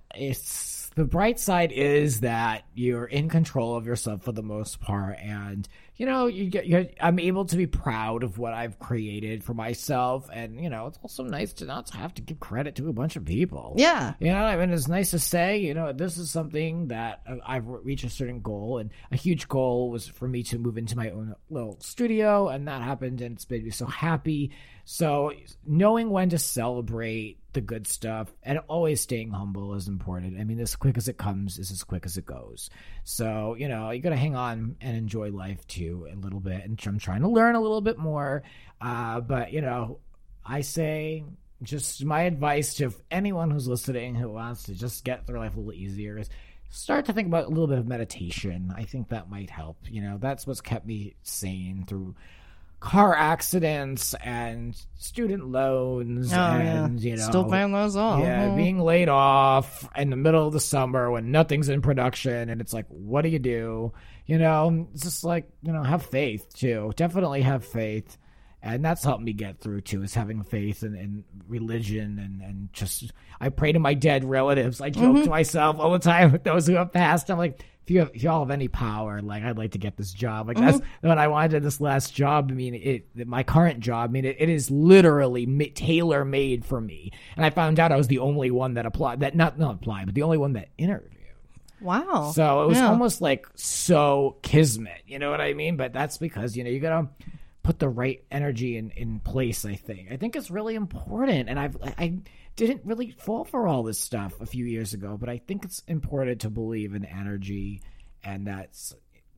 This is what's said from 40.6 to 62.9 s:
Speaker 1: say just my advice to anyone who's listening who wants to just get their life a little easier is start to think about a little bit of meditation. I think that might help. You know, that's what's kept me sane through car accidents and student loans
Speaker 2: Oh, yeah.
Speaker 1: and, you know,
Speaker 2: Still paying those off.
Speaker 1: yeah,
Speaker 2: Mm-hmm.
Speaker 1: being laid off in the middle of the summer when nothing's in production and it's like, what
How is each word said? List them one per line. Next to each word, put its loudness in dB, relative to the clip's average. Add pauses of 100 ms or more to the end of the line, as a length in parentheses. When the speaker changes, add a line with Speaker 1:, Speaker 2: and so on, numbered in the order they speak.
Speaker 1:
say -4 (380)
just -8
my 2
advice 0
to -2 (200)
anyone 0
who's -2
listening -4
who -2
wants -10
to -10
just -8
get -6
their -6
life -6
a -8
little -8
easier -8
is -8 (420)
start -2
to -2
think -2
about 2
a -8
little 2
bit 2
of -2
meditation. -6
I -8
think -8
that -8
might -12
help. -12 (120)
You -8
know, -6
that's -6
what's -8
kept -6
me -8
sane -8
through -8 (640)
car 6
accidents 0 (100)
and -6 (240)
student -4
loans 0
Speaker 2:
Oh, 2
yeah. 4
Speaker 1:
and, -2
you -2
know, -2
Speaker 2:
Still 4
paying 2
those 0
off. 2
Speaker 1:
yeah, 2
Speaker 2:
Mm-hmm. 2
Speaker 1:
being 2
laid 6
off 6 (120)
in 2
the 0
middle 6
of -2
the 2
summer 2
when -2
nothing's 4
in 2
production 2
and -4
it's -8
like, -6
what -2